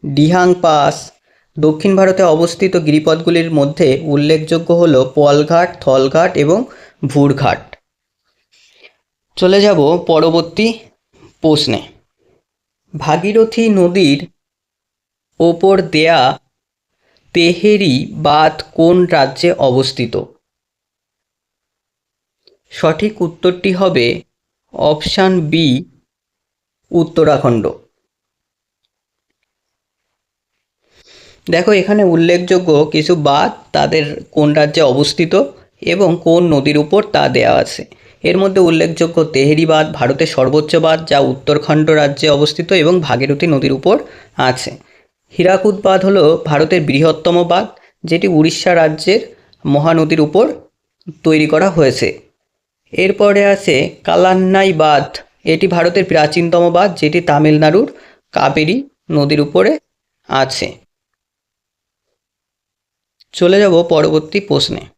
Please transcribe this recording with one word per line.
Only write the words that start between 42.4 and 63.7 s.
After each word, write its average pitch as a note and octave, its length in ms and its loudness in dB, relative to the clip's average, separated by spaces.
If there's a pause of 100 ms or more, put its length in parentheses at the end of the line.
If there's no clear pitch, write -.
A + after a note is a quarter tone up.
এবং E3+ 280 2
ভাগীরথী C#3+ 480 -2
নদীর C#3 260 0
উপর F3 220 0 (420)
আছে। B2+ 340 -4 (600)
হীরাকুদ F#3+ 480 0
বাঁধ F#3+ 240 2
হলো G3 180 2 (220)
ভারতের D#3 360 0
বৃহত্তম D#3 640 0
বাঁধ, F3+ 240 0 (360)
যেটি E3+ 240 -2
উড়িষ্যা E3 480 0
রাজ্যের D#3+ 460 0 (440)
মহানদীর D#3 560 0
উপর D#3+ 240 2 (800)
তৈরি D#3 240 2
করা D#3+ 220 0
হয়েছে। D3+ 380 0 (840)
এরপরে G3 540 0
আছে G3 300 0 (280)
কালান্নাই F#3 720 2
বাঁধ, D3+ 340 2 (360)
এটি E3 240 0
ভারতের F3 380 0
প্রাচীনতম E3+ 640 0
বাঁধ, F3 260 2
যেটি D#3 260 -2
তামিলনাড়ুর D3+ 680 2 (420)
কাবেরী D3+ 460 -2 (340)
নদীর D3 300 0
উপরে F#3 300 0 (580)
আছে। C3+ 380 -4 (2750)
চলে F#3 260 2
যাব G3 240 2